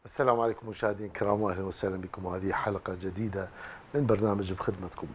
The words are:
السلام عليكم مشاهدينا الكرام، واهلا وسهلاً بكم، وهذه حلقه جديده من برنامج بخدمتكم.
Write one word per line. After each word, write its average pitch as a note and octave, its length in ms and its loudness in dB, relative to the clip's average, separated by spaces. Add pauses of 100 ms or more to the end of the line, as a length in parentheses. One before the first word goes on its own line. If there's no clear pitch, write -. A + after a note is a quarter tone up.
(100)
السلام B2 300 4
عليكم A#2 280 0
مشاهدينا G#2 380 -2
الكرام، G#2 340 2
واهلا F#2+ 220 0
وسهلاً F#2+ 340 -2
بكم، F#2 300 -8
وهذه F#2 260 -2
حلقه F#2+ 420 -2
جديده F#2+ 540 -4 (460)
من C#3+ 120 4
برنامج G2+ 460 4
بخدمتكم. F#2 640 -4